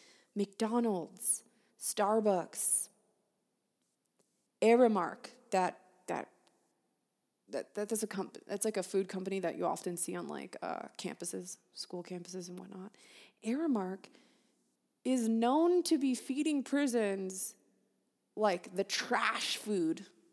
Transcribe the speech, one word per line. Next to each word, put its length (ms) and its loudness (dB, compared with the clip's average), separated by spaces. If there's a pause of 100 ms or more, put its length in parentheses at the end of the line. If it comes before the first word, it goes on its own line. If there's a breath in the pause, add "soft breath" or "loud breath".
(360 soft breath)
McDonald's, 1080 -2 (380 soft breath)
Starbucks, 1080 2 (1700)
Aramark, 640 6 (240)
that, 260 2 (300)
that, 200 -4 (1200)
that, 260 -8
that, 120 -4
that's 160 -2
a 40 -2
comp-, 400 -6
that's, 180 -4
like, 100 0
a 80 -2
food 240 -2
company 320 -4
that 180 -4
you 80 -2
often 300 -4
see 200 -4
on, 120 -6
like, 340 -10
uh, 260 -8 (100)
campuses, 600 -10 (180)
school 280 -10
campuses 460 -12
and 100 -14
whatnot. 320 -14 (540 loud breath)
Aramark 600 -2 (1000 soft breath)
is 240 2
known 540 4
to 140 4
be 180 2
feeding 480 0
prisons, 920 0 (840)
like, 400 0
the 80 2
trash 720 0
food, 500 0 (280)